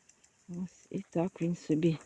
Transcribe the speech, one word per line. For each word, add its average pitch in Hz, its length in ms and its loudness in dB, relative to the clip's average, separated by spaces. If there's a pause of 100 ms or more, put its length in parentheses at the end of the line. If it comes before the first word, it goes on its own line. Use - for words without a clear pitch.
(500)
Ось 175 400 -10
і 190 200 -6
так 175 320 -2
він 170 140 0
собі 160 500 2